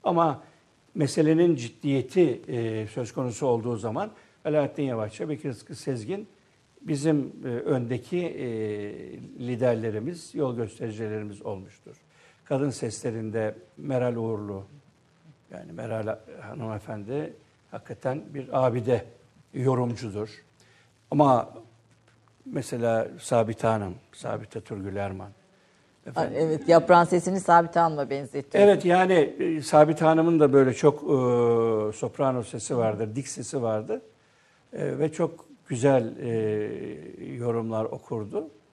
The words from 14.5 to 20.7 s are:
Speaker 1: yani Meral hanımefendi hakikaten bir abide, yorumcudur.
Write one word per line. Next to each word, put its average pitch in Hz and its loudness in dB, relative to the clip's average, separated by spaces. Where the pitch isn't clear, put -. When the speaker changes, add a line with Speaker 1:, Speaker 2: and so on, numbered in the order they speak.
Speaker 1:
yani - -16
Meral 110 -6
hanımefendi 113 -8
hakikaten - -8
bir 131 -2
abide, 120 0
yorumcudur. 120 -2